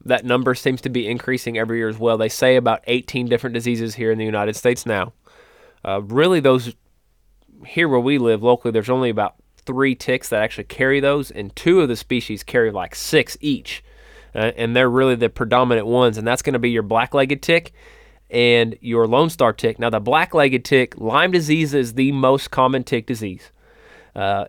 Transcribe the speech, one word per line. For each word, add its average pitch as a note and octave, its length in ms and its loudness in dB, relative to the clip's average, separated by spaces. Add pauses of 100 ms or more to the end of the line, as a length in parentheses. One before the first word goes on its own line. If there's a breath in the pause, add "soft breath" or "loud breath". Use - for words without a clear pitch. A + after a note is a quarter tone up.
That B2 200 0
number B2 300 0
seems B2+ 280 -4
to C3 60 -8
be A#2+ 200 -4
increasing A#2+ 500 -6
every A2+ 200 -4
year A2 100 -2
as A2 100 -8
well. A2+ 200 0
They A2 120 0
say B2+ 260 4
about A#2+ 300 2
eighteen B2 420 -4
different A#2+ 260 -2
diseases A#2 400 -4
here A2+ 160 -2
in A2 80 0
the A2 60 -4
United G#2+ 320 -2
States B2 280 0
now. G2+ 280 -2 (720 soft breath)
Uh, G2 180 -4
really, D3+ 380 2
those, C3 340 2 (920)
here E3 220 -2
where B2+ 120 2
we C3+ 180 0
live A2+ 240 0
locally, A#2+ 300 0
there's A2 180 -2
only B2+ 200 0
about G#2+ 260 -4 (300)
three C3+ 280 0
ticks - 360 -4
that G#2+ 120 0
actually A2 220 -6
carry C3+ 360 0
those, C#3 300 0
and G2+ 240 -12
two F3 280 4
of C#3 60 2
the A#2+ 60 0
species A2 480 -6
carry, A#2 280 0
like, F#2+ 240 -8
six - 480 0
each. - 420 -6 (500 soft breath)
Uh, A2 220 -2
and A#2 180 -4
they're B2+ 160 4
really C3 240 2
the A#2 140 0
predominant A#2+ 580 0
ones, A#2+ 300 2
and A2 100 -6
that's B2 140 0
gonna C3 180 -2
be A#2+ 120 0
your A2+ 120 -2
black-legged C3 600 0
tick E3+ 300 0 (580 soft breath)
and A#2 500 4
your A#2 260 2
Lone C3+ 220 4
Star B2 240 2
tick. A2+ 260 -2
Now, A#2 120 0
the G#2+ 100 0
black-legged C#3 640 2
tick, C3 320 2
Lyme C#3 340 0
disease D#3 440 0
is B2 200 0
the C3 180 2
most C3+ 380 2
common C3 340 0
tick A#2 220 -4
disease. G#2+ 460 -8 (640 soft breath)
Uh, G2 320 -2